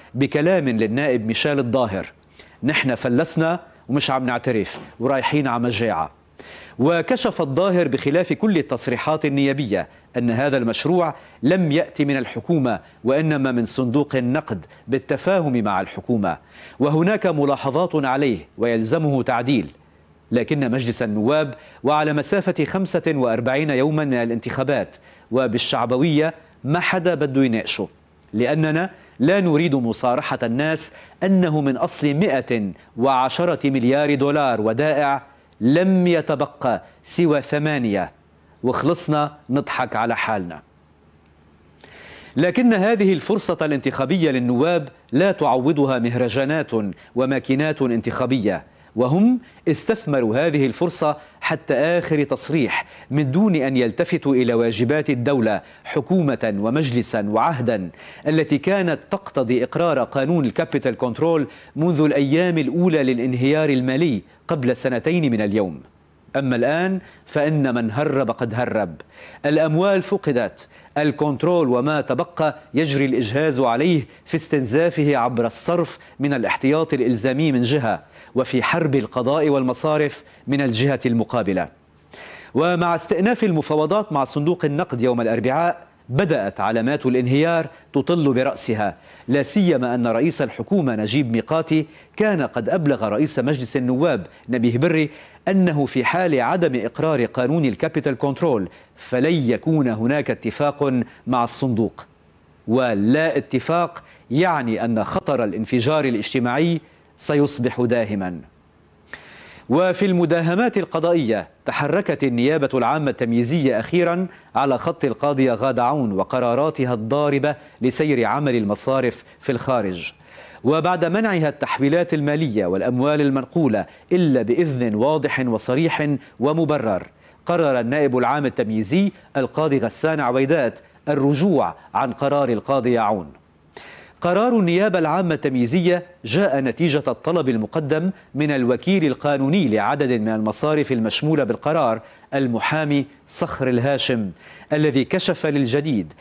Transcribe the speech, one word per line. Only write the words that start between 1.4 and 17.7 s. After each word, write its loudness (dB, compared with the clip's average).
الظاهر: -2
"نحن 0
فلسنا 0
ومش -2
عم 0
نعترف -2
ورايحين 0
على -2
مجاعة". -2
وكشف 0
الظاهر 2
بخلاف 0
كل 0
التصريحات -2
النيابية 0
أن 2
هذا 0
المشروع 0
لم 2
يأتي 0
من 0
الحكومة، -2
وإنما 2
من 0
صندوق 0
النقد -2
بالتفاهم 0
مع 0
الحكومة، -2
وهناك 2
ملاحظات 0